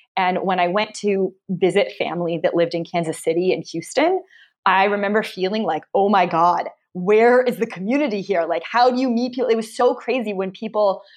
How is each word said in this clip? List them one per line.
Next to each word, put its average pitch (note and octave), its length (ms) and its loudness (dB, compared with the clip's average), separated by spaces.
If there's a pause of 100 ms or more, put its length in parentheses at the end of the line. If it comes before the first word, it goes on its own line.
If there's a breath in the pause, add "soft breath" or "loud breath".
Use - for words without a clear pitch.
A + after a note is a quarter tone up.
(160 soft breath)
And F#3 280 0
when F#3 160 0
I F3 80 2
went G3+ 280 -2
to F#3+ 380 -2 (160)
visit F#3+ 480 0
family E3 460 -4
that D#3+ 120 0
lived E3+ 200 0
in E3+ 80 -4
Kansas D#3+ 380 -4
City E3+ 320 0
and D#3 180 -4
Houston, D#4+ 500 -2 (440 soft breath)
I F#3+ 200 4
remember G3+ 380 0
feeling G3+ 400 -4
like, D#3+ 200 -2 (120)
Oh G3+ 140 2
my G3 160 4
God, F3 440 2 (340)
where A3+ 380 4
is B3 160 0
the G#3 100 -2
community G#3+ 540 -2
here? F3+ 240 -2
Like, D#3+ 240 -2
how B3 220 4
do B3 80 -2
you C4 100 0
meet A#3+ 240 0
people? B3 160 -2
It A3+ 60 4
was A3+ 200 -6
so B3+ 200 2
crazy A#3 380 -4
when F#3+ 180 -4
people G3+ 500 -2 (160 loud breath)